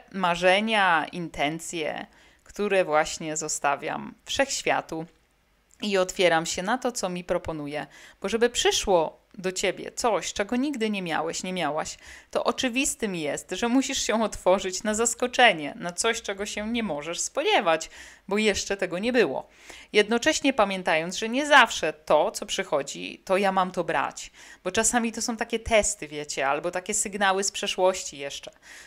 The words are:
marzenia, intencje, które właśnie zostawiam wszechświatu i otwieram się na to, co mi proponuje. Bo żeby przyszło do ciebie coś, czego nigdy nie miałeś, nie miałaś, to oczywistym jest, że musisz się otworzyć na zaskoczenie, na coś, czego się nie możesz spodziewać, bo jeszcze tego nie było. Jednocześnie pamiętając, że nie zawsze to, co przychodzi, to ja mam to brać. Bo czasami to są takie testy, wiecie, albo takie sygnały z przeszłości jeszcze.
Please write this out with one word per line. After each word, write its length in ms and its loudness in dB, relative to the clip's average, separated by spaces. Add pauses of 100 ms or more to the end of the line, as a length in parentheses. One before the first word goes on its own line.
(120)
marzenia, 1000 2
intencje, 960 -4 (360)
które 420 2
właśnie 520 0
zostawiam 760 -4 (120)
wszechświatu 800 -2 (760)
i 160 0
otwieram 480 4
się 180 -4
na 140 0
to, 140 -2
co 180 -4
mi 140 -6
proponuje. 640 -4 (340)
Bo 80 -4
żeby 200 2
przyszło 760 2 (140)
do 140 -4
ciebie 400 -2
coś, 420 0
czego 220 -2
nigdy 340 -2
nie 120 -4
miałeś, 420 -4
nie 100 -6
miałaś, 440 -4 (340)
to 120 -2
oczywistym 720 -2
jest, 360 -4
że 160 -2
musisz 300 0
się 260 0
otworzyć 600 0
na 100 0
zaskoczenie, 840 2
na 160 -8
coś, 300 -2
czego 240 -6
się 260 -6
nie 120 -2
możesz 360 -6
spodziewać, 720 2 (380)
bo 100 0
jeszcze 400 0
tego 220 -2
nie 140 -2
było. 340 2 (460)
Jednocześnie 600 2
pamiętając, 640 0
że 120 -4
nie 180 -2
zawsze 460 6
to, 380 2
co 140 -10
przychodzi, 800 -4
to 120 2
ja 140 2
mam 200 2
to 120 -4
brać. 480 -4 (320)
Bo 80 -4
czasami 400 0
to 100 -8
są 160 -4
takie 220 -4
testy, 480 0
wiecie, 400 -4
albo 240 0
takie 220 -4
sygnały 500 0
z 80 -2
przeszłości 640 0
jeszcze. 340 -10 (360)